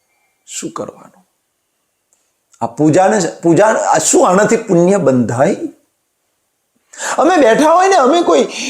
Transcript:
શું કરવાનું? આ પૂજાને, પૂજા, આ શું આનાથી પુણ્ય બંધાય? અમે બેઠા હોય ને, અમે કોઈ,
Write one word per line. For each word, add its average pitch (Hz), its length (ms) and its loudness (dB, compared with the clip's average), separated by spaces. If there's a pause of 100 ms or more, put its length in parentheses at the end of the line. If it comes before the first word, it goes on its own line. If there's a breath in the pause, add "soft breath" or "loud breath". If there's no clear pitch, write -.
(460)
શું - 260 -14
કરવાનું? - 560 -18 (1300)
આ 120 60 -4
પૂજાને, 180 520 0 (240)
પૂજા, 170 240 2
આ 139 300 -2
શું 254 320 0
આનાથી 208 280 2
પુણ્ય 185 400 0
બંધાય? 131 580 0 (1600 loud breath)
અમે 339 200 2
બેઠા 269 340 2
હોય 370 160 2
ને, 381 80 2
અમે 320 260 2
કોઈ, 285 260 0 (220 loud breath)